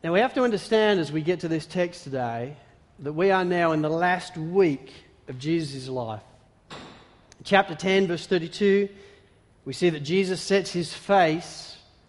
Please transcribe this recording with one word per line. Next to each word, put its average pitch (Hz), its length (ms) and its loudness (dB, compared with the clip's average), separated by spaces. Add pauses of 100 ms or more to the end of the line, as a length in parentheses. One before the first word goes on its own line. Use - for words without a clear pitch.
Now, 165 80 0
we 190 80 4
have 240 140 2
to 262 80 2
understand 214 580 2
as 147 100 -2
we 156 120 -2
get 170 180 0
to 170 80 -6
this 160 160 -2
text 175 400 -4
today 127 520 -6 (420)
that 143 160 -8
we 185 160 2
are 185 120 4
now 175 300 2
in 156 80 2
the 151 80 0
last 175 480 0
week 165 560 0 (340)
of 131 120 -12
Jesus' 139 500 -4
life. 117 320 -6 (500)
In - 720 -20
chapter 196 300 2
ten, 190 320 2
verse 170 200 -6
thirty-two, 196 640 0 (760)
we 135 80 -8
see 175 160 2
that 156 120 0
Jesus 180 420 0
sets 196 300 0
his 175 200 -4
face - 840 0 (300)